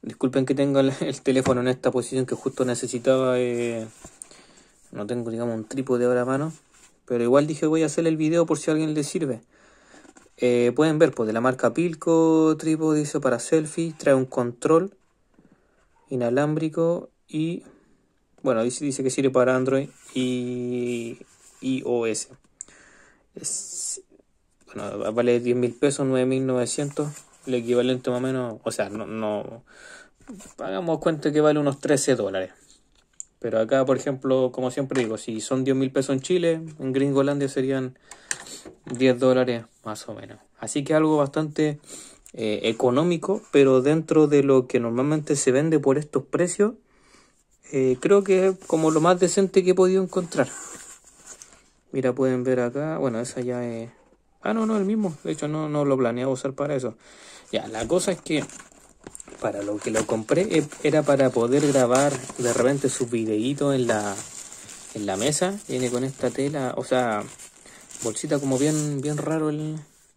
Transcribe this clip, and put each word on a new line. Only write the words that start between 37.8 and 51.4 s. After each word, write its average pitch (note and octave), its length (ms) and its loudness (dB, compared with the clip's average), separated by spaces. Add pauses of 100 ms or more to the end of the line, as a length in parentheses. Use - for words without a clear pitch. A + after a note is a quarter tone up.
diez B2+ 320 2
dólares B2 480 2 (180)
más G#2+ 240 -12
o A2 60 -12
menos. G#2 240 -16 (220)
Así C#3 240 -4
que D3+ 100 0
algo D#3 240 4
bastante, D3+ 640 0 (540)
eh, G#2+ 320 -2
económico, D#3+ 760 2 (100)
pero C3+ 300 8
dentro D#3 460 4
de C#3+ 160 6
lo C3 240 6
que B2+ 120 0
normalmente C#3+ 560 0
se C#3 160 2
vende D3+ 280 2
por C3+ 180 4
estos D3 260 -4
precios, F3 500 0 (1000)
eh, C3 280 2
creo G3 240 4
que F#3+ 260 4
es F#3+ 80 -4 (100)
como D#3+ 240 2
lo D#3 100 2
más F3+ 180 4
decente F#3 440 2
que F3+ 80 4
he F3+ 40 6
podido F#3+ 280 4
encontrar. E3+ 460 -2 (1400)